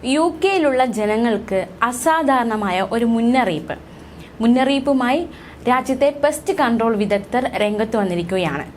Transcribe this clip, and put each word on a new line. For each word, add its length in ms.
യു 300
കെയിലുള്ള 400
ജനങ്ങൾക്ക് 800
അസാധാരണമായ 1080
ഒരു 120
മുന്നറിയിപ്പ്. 720
മുന്നറിയിപ്പുമായി 840
രാജ്യത്തെ 560
പെസ്റ്റ് 300
കൺട്രോൾ 420
വിദഗ്ധർ 600
രംഗത്ത് 400
വന്നിരിക്കുകയാണ്. 680